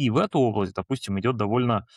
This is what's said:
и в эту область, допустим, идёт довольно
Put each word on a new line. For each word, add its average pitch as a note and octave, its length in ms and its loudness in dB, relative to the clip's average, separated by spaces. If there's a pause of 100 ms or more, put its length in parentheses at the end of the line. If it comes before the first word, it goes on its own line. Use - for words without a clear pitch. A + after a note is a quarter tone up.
и A2+ 40 2
в B2 80 2
эту G3 220 0
область, G#2 340 0
допустим, G2 460 -4
идёт A#2+ 160 0
довольно A2+ 500 0 (100)